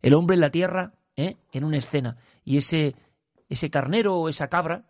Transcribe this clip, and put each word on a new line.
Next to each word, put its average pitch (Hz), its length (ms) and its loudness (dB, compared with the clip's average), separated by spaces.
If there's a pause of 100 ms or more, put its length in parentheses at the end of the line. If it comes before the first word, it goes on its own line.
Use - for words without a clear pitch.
el 131 140 6
hombre 175 200 4
en 175 60 4
la 147 80 4
tierra, 180 460 -4 (200)
¿eh?, 180 220 -4 (140)
en 131 120 -6
una 151 140 0
escena, 127 400 -4 (260)
y 135 140 0
ese, 147 380 0 (540)
ese 151 200 -4
carnero 185 460 0
o 165 140 -2
esa 147 180 -6
cabra 175 420 -4